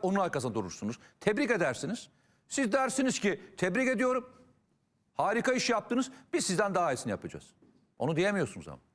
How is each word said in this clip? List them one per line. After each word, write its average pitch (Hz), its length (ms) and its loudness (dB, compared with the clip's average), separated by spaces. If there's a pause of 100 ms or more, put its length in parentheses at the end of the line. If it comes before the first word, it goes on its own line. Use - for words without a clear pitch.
onun 196 180 2
arkasında 131 340 -2
durursunuz. 104 440 -6 (220)
Tebrik 214 300 2
edersiniz. 170 580 0 (400)
Siz 247 240 0
dersiniz 262 480 2
ki, 202 200 0 (160)
"Tebrik 190 320 2
ediyorum, 254 420 0 (840)
harika 220 380 0
iş 247 180 0
yaptınız, 240 400 0 (220)
biz 320 140 0
sizden 190 280 2
daha 175 180 2
iyisini 120 180 -4
yapacağız." - 360 -8 (520)
Onu 151 180 0
diyemiyorsunuz 170 520 0
ama. 69 100 -12 (160)